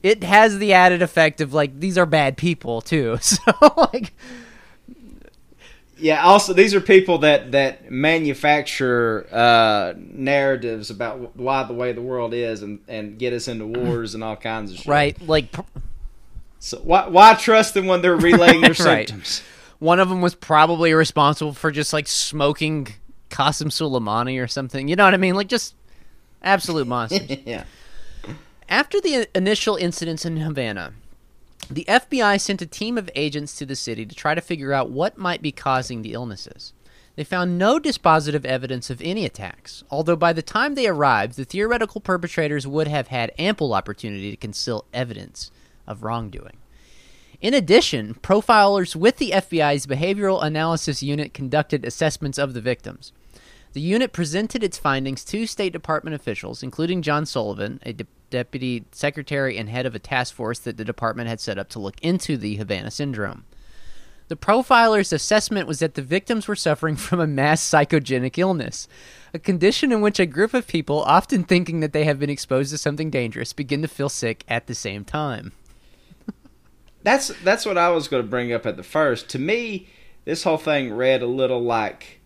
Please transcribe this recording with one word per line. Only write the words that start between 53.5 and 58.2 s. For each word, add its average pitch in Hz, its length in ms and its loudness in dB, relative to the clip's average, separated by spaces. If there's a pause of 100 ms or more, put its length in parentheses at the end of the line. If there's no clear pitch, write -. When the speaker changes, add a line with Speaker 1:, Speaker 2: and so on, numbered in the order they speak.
Speaker 1:
The 139 80 -8
unit 208 320 0
presented 190 500 -4
its 185 140 -4
findings 135 480 -4
to 220 200 -6
State 190 280 -6
Department 156 420 -6
officials, 117 480 -10
including 165 380 -4
John 147 260 -2
Sullivan, 107 560 -6
a 120 100 -10
de-, 110 140 -12 (240)